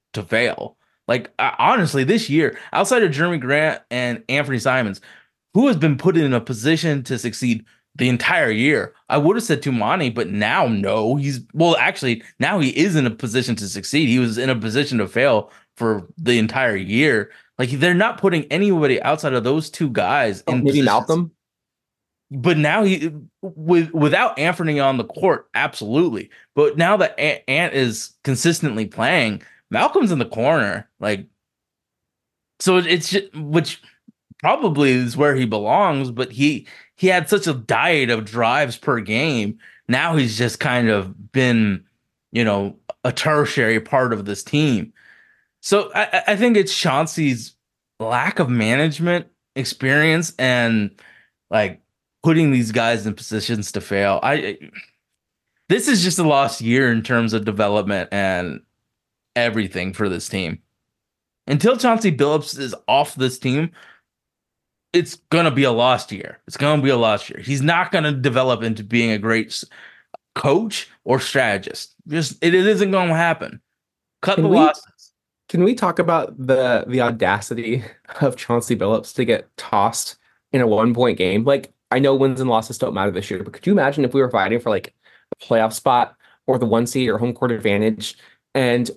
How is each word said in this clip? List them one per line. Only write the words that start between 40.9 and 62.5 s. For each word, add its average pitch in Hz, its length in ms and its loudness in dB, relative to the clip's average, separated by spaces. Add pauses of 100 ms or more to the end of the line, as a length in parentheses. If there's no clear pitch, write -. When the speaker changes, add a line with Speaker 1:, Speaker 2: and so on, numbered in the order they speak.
Speaker 1:
been, 113 500 2 (480)
you 113 140 0
know, 101 320 -2 (260)
a 123 80 0
tertiary 143 720 0
part 127 320 0
of 101 100 -4
this 101 200 -8
team. 143 500 0 (680)
So - 320 0
I, 214 100 0
I, - 240 -2
I 208 100 2
think 233 180 4
it's 196 200 2
Chauncey's 143 800 -2 (460)
lack 123 400 -2
of 139 100 0
management 147 800 0 (300)
experience 151 840 0
and, 117 520 0 (580)
like, 101 320 -2 (420)
putting 160 280 4
these 120 200 0
guys 113 340 0
in 107 80 -4
positions 107 600 -6
to 101 80 -6
fail. 98 420 0
I, 127 340 -2 (1080)
this 226 200 0
is 226 140 4
just 175 160 0
a 175 60 2
lost 139 380 2
year 120 300 2
in 113 120 0
terms 117 300 0
of 104 120 -2
development, 101 680 0
and 92 500 -2 (800)
everything 101 540 -2
for 101 160 -2
this 85 200 -6
team. 92 300 -6 (880)
Until 202 300 2
Chauncey 226 380 2
Billups 147 440 0